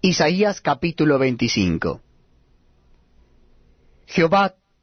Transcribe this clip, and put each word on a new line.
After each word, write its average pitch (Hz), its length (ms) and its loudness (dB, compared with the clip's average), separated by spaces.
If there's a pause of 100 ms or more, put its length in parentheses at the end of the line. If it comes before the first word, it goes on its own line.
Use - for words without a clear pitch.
Isaías 185 580 0
capítulo 151 580 0
veinticinco. 110 800 -2 (2000)
Jehová, 190 480 0 (280)